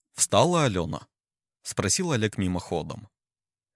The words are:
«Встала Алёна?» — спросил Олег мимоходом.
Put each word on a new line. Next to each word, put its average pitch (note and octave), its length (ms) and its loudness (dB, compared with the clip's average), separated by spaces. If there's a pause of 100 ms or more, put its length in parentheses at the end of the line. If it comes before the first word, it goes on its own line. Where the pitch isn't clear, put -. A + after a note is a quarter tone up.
(140)
«Встала D#3+ 520 4
Алёна?» — E2+ 420 -2 (540)
спросил E3 500 -2
Олег A2 260 0
мимоходом. F2 720 -4 (680)